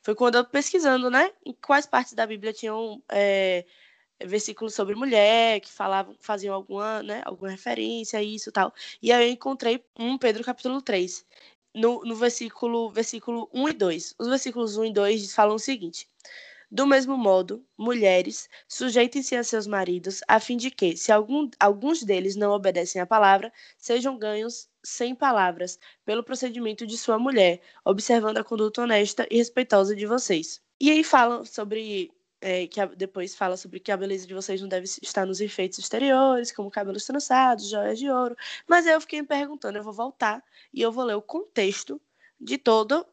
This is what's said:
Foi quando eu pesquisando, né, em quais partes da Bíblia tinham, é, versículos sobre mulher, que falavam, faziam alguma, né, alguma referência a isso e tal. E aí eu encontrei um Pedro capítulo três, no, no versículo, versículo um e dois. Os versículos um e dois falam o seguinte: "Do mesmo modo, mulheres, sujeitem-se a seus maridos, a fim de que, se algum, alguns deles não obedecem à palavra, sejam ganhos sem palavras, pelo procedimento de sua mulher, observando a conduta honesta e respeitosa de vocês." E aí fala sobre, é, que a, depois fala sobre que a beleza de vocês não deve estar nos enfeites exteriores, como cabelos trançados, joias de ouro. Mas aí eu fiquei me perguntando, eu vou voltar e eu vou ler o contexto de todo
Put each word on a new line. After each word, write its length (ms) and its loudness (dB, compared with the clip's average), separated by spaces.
Foi 100 0
quando 220 2
eu 80 6
pesquisando, 640 0
né, 220 4
em 80 -10
quais 320 2
partes 280 -2
da 120 -2
Bíblia 280 -6
tinham, 560 -8
é, 560 2
versículos 480 -6
sobre 220 -4
mulher, 640 4
que 140 -12
falavam, 480 -2
faziam 340 -6
alguma, 480 -6
né, 220 -8
alguma 260 -10
referência 720 -6
a 20 -2
isso 280 -8
e 20 -20
tal. 200 2
E 80 2
aí 160 6
eu 60 2
encontrei 520 -4
um 180 -2
Pedro 280 0
capítulo 360 -4
três, 460 -4
no, 300 0
no 100 -6
versículo, 760 -2
versículo 600 -6
um 160 0
e 40 0
dois. 440 -2
Os 120 -4
versículos 480 -2
um 80 0
e 80 -2
dois 420 0
falam 220 4
o 20 -4
seguinte: 500 -8
"Do 160 2
mesmo 300 4
modo, 500 2
mulheres, 720 2
sujeitem-se 680 0
a 80 0
seus 240 -4
maridos, 600 -4
a 100 6
fim 180 -2
de 140 -4
que, 260 0
se 140 -2
algum, 480 2
alguns 460 2
deles 320 0
não 160 2
obedecem 500 0
à 40 -2
palavra, 460 6
sejam 400 -2
ganhos 520 -6
sem 320 -6
palavras, 640 0
pelo 200 -2
procedimento 640 -6
de 100 -10
sua 220 0
mulher, 420 4
observando 540 2
a 60 -2
conduta 360 -2
honesta 500 0
e 60 2
respeitosa 580 2
de 120 -4
vocês." 560 -2
E 100 4
aí 140 4
fala 400 4
sobre, 680 -6
é, 260 -4
que 140 -8
a, 60 2
depois 480 -8
fala 220 -2
sobre 240 -14
que 120 -4
a 40 0
beleza 300 -6
de 60 -16
vocês 300 -6
não 60 -10
deve 160 -4
estar 240 -4
nos 160 -6
enfeites 360 -6
exteriores, 760 2
como 180 -10
cabelos 340 -6
trançados, 640 2
joias 300 -2
de 100 -4
ouro. 280 -2
Mas 200 4
aí 80 6
eu 60 2
fiquei 200 -10
me 60 -8
perguntando, 500 -6
eu 80 -8
vou 80 -12
voltar 500 -4
e 80 -8
eu 120 2
vou 120 -4
ler 120 -2
o 60 -6
contexto 800 -4
de 160 -6
todo 560 2